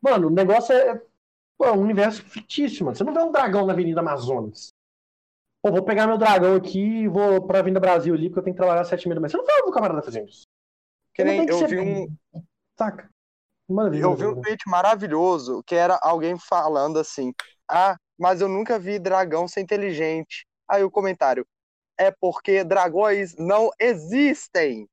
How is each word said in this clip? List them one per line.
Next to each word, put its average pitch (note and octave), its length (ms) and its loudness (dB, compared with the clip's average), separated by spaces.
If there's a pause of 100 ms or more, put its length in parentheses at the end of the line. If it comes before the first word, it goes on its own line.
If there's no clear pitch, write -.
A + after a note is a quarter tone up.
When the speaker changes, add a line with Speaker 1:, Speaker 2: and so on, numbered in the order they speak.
Speaker 1:
Mano, A3 260 2
o - 20 2
negócio F#3+ 440 4
é, B3+ 200 4 (640)
pô, C4+ 80 2
é A#3+ 60 4
um G3+ 80 4
universo G#3+ 440 0
fictício, - 600 -6
mano. B2 120 -4
Você G3 80 -2
não D4 80 -4
vê D#4+ 80 0
um E4 120 0
dragão G3+ 340 2
na F#3+ 80 0
Avenida E3 260 0
Amazonas. B2+ 680 -6 (920)
Pô, G#3 80 2
vou F3+ 120 0
pegar A3 240 0
meu A3 100 0
dragão G3 380 4
aqui G3+ 480 -2
e G#3+ 60 0
vou F#3+ 380 2
pra F#3+ 120 2
Avenida F#3+ 220 2
Brasil F3 340 2
ali, D#3+ 160 -2
porque F3 80 -4
eu F3+ 60 -6
tenho F#3 100 -4
que F3+ 80 -18
trabalhar F3 180 2
às F3 80 -4
sete F3 160 -6
e F3+ 40 -4
meia E3+ 80 -4
da E3 40 -4
manhã. D3+ 100 -4
Você - 60 -6
não G#4 80 -2
vê C#5 80 2 (160)
um - 20 -4
camarada F#3 320 -2
fazendo A2+ 260 -10
isso. - 160 -20 (680)
Speaker 2:
Que - 80 -2
Speaker 1:
Não - 100 2
Speaker 2:
nem - 80 0
Speaker 1:
tem E4 80 2
que D#3+ 40 0
Speaker 2:
eu F3 60 0
Speaker 1:
ser D4 100 2
Speaker 2:
vi F3+ 80 -2
Speaker 1:
bem. F#3+ 320 -4 (260)
Speaker 2:
um E3+ 60 -14 (380)
Speaker 1:
Saca? G#3+ 320 -6 (580)
Mano, F#3+ 280 -2
Speaker 2:
Eu E3+ 180 0
vi - 120 -4
um E3 140 -4
tweet G#3 280 -8
maravilhoso, F3 1000 0
que - 80 -4
era F3 260 4
alguém E3 380 0
falando D#3 640 -2
assim, C3+ 320 -6 (360)
"Ah, F#3 280 2 (200)
mas F3+ 240 0
eu G3 80 0
nunca G#3+ 300 -2
vi G3 200 -6
dragão F3+ 500 0
ser - 120 -8
inteligente." D#3+ 840 -4 (240)
Aí G3+ 140 2
o F#3+ 60 -2
comentário, D#3+ 540 0 (540)
"É F#3+ 140 4
porque F#3+ 500 0
dragões F#3+ 720 0
não G3+ 340 2 (100)
existem." F3+ 1120 0